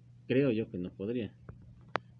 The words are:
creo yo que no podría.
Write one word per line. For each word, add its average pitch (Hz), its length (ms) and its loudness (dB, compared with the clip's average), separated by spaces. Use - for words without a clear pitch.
creo 131 240 4
yo 110 180 2
que - 80 -6
no 90 140 -4
podría. 110 420 -4